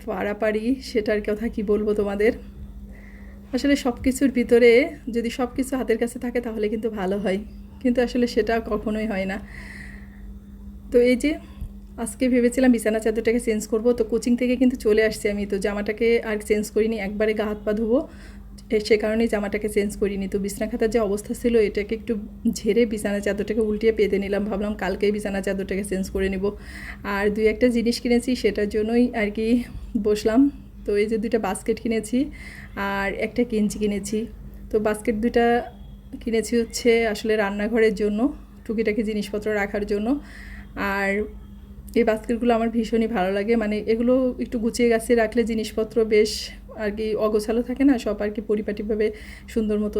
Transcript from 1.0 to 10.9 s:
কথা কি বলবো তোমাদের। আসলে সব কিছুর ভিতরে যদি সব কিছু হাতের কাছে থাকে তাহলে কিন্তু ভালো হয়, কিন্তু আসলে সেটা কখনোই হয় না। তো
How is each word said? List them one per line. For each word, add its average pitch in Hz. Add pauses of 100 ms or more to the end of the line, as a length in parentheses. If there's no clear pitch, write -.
কথা 214
কি 220
বলবো 214
তোমাদের। 208 (1200)
আসলে 277
সব 254
কিছুর 262
ভিতরে 240 (360)
যদি 233
সব 247
কিছু 262
হাতের 226
কাছে 233
থাকে 240
তাহলে 220
কিন্তু 226
ভালো 196
হয়, 196 (400)
কিন্তু 247
আসলে 240
সেটা 226 (100)
কখনোই 214
হয় 196
না। 190 (1500)
তো 247